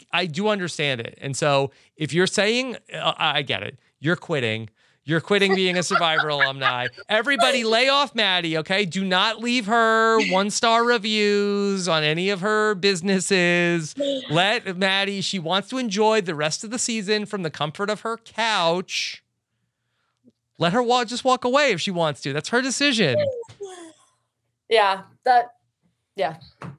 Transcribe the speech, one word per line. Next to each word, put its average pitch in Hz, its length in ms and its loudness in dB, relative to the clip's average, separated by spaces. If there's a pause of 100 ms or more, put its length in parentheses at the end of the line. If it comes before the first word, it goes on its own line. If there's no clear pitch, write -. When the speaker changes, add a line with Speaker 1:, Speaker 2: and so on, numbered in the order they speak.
(120)
Speaker 1:
I 175 140 -2
do 185 240 -2
understand 156 500 -2
it. - 220 -12
And 135 160 -8
so 139 340 2 (240)
if 151 180 -6
you're 180 140 2
saying, 226 480 0 (180)
uh, 160 240 -2
I, 151 220 0
I - 40 0
get 104 200 -4
it. - 160 -12 (200)
You're 160 180 0
quitting. 113 520 -2 (360)
You're 156 160 0
quitting 196 340 2
being 185 220 2
a 175 60 0
Survivor 160 440 2
<laughs> - 20 -4
alumni. 135 580 0 (200)
Everybody 247 560 2
lay 226 240 2
off 277 280 2
Maddie, 180 420 0
okay? 190 280 0
Do 185 200 -4
not 190 340 0
leave 240 260 -2
her 226 540 4 (100)
one-star 214 560 2
reviews 202 1000 2
on 160 160 2
any 165 260 0
of 196 120 -2
her 214 340 0
businesses. 175 1200 0 (340)
Let 190 480 0
Maddie, 196 440 0
she - 180 -4
wants 180 300 -2
to 254 80 -6
enjoy 220 440 2
the 170 140 -6
rest 151 300 -4
of 208 60 -14
the 240 80 -6
season 214 460 -2
from 196 180 -6
the 156 60 -4
comfort 156 400 -6
of 208 120 -6
her 226 160 -6
couch. 190 1040 -2 (1300)
Let 170 160 0
her 247 100 2
wa-, 240 220 2
just 233 180 -8
walk 254 220 2
away 269 260 4
if 170 80 0
she 196 120 -4
wants 165 300 -2
to. 139 120 -6
That's 151 160 -6
her 247 120 2
decision. 240 560 2 (1500)
Speaker 2:
Yeah, 196 320 2 (240)
that, 240 280 4 (640)
yeah, 165 220 -4 (420)